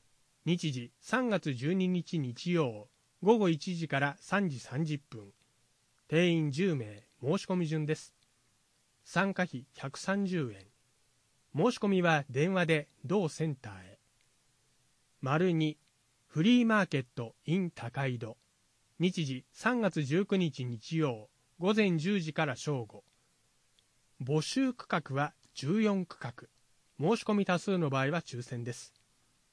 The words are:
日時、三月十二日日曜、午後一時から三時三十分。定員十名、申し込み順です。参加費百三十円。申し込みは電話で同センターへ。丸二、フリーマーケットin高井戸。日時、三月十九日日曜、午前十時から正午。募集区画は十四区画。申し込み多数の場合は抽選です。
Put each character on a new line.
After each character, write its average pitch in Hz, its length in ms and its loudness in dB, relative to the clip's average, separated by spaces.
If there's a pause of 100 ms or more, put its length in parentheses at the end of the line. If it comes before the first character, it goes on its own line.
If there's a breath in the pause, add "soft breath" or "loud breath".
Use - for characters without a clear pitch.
(440)
日 165 280 0
時、 123 280 -8
三 247 300 0
月 156 240 0
十 135 180 -2
二 185 160 2
日 175 300 -2
日 135 340 -2
曜、 117 360 0 (340)
午 220 160 6
後 196 100 4
一 170 280 0
時 165 120 -4
か 135 120 0
ら 143 200 0
三 190 300 0
時 127 100 -6
三 143 240 -4
十 151 140 -4
分。 101 340 -16 (760)
定 175 220 4
員 160 220 2
十 170 240 0
名、 107 320 -8 (160)
申 156 160 0
し - 80 -14
込 185 100 0
み 170 100 0
順 151 200 -2
で 156 80 0
す。 - 200 -14 (880)
参 190 300 0
加 185 120 0
費 131 200 -8 (100)
百 - 220 -8
三 196 300 0
十 160 260 0
円。 95 140 -20 (920)
申 240 160 4
し - 60 -4
込 208 100 0
み 185 140 4
は 156 260 4
電 147 240 2
話 180 140 2
で 156 220 2 (180)
同 175 240 0
セ 160 160 -4
ン 147 80 -2
タ 107 160 -12
ー - 20 -10 (100)
へ。 92 160 -20 (1200)
丸 160 300 2
二、 156 260 0 (480)
フ 151 160 -2
リ 240 220 6
ー - 20 2
マ 214 140 4
ー 180 80 2
ケ 139 100 0
ッ 127 160 -4
ト 117 200 -8 (120)
in 175 240 2
高 135 360 -4
井 123 120 -2
戸。 113 180 -10 (600)
日 175 260 0
時、 131 260 -6
三 247 300 -2
月 170 220 0
十 160 240 0
九 196 100 0
日 151 300 0
日 120 320 -6
曜、 117 320 -2 (280)
午 185 140 2
前 208 240 2
十 185 240 0
時 156 140 -6
か 160 100 0
ら 135 100 -2
正 131 300 -4
午。 104 180 -18 (1200)
募 147 200 0
集 262 320 0
区 - 120 -16
画 143 300 -2
は 143 160 -2 (220)
十 180 260 0
四 196 240 2
区 - 160 -16
画。 123 120 -8 (680)
申 196 160 2
し - 60 -4
込 214 100 0
み 202 140 4
多 180 120 2
数 190 200 0
の 156 100 2
場 135 140 0
合 135 60 2
は 160 120 0
抽 120 220 -8
選 120 220 -6
で 120 100 -6
す。 - 180 -18 (600)